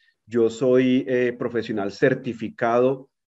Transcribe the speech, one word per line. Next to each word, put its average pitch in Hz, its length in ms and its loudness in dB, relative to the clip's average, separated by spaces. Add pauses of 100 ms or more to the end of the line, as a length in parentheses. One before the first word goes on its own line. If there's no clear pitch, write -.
(260)
yo 113 240 2
soy, 127 580 2
eh, 123 300 0
profesional 110 540 -4
certificado 123 1160 -2 (240)